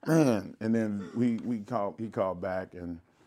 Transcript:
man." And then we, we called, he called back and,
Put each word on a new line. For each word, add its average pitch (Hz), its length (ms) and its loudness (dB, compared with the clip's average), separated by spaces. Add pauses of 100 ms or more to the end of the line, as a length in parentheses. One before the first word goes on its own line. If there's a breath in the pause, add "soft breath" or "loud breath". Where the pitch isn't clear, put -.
man." 139 540 4
And 110 140 2
then 104 400 0
we, 117 240 2
we 113 220 -4
called, 101 380 -4
he 113 100 -6
called 95 320 -2
back 92 340 -4
and, 87 260 -8 (260 loud breath)